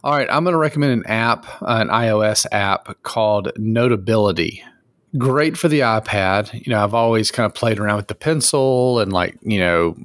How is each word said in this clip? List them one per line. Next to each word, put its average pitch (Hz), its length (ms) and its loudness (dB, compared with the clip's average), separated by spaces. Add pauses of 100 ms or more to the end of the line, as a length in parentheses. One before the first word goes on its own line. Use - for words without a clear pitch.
All 143 120 0
right. 135 160 -2
I'm 160 140 0
gonna 175 120 2
recommend 147 360 0
an 117 120 -2
app, 113 400 0 (160)
an 113 280 0
I 113 200 2
O 107 120 2
S 107 300 0
app 98 520 -2
called 104 540 0
Notability. 110 1040 0 (540)
Great 143 400 0
for 165 120 0
the 147 100 2
iPad. 104 760 0
You 113 180 -6
know, 104 120 2
I've 104 100 0
always 113 380 2
kind 117 140 0
of 101 80 -4
played 110 260 -2
around 104 160 -2
with 104 120 -6
the - 80 -8
pencil 131 840 0
and, 98 140 0
like, 90 280 0
you 107 160 0
know, 85 480 2